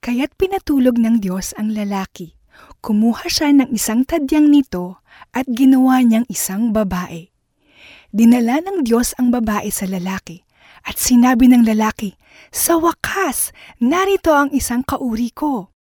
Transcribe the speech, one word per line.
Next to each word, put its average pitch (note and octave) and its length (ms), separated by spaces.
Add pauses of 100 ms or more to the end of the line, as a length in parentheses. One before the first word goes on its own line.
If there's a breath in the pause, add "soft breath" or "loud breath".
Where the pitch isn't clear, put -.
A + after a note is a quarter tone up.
Kaya't B3 320
pinatulog C#4 640
ng A3+ 240
Diyos F#3 320
ang G#3+ 240
lalaki. G3 560 (480 soft breath)
Kumuha A3+ 480
siya D4 240
ng C4+ 160
isang A3+ 320
tadyang D4+ 480
nito F#3 480 (320 soft breath)
at C4 160
ginawa C4 560
niyang A3+ 240
isang G3+ 480
babae. F3+ 560 (800 soft breath)
Dinala A#3 560
ng F#4+ 160
Diyos A#3 320
ang B3 160
babae G#3+ 400
sa - 160
lalaki F#3 560 (400 soft breath)
at - 160
sinabi B3 480
ng B3 160
lalaki, G#3+ 560 (320 soft breath)
"Sa - 240
wakas, E4 800 (240 loud breath)
narito F4 560
ang C#4+ 160
isang B3+ 320
kauri A#3 480
ko." C4+ 400 (100)